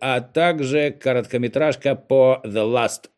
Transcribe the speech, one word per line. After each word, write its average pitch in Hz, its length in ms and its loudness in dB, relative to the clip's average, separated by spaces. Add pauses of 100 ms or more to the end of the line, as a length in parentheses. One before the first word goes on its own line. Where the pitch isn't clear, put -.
А 127 200 -2
также 147 720 -2
короткометражка 127 1040 -2
по 131 500 2
The 107 200 -2
Last 117 540 -2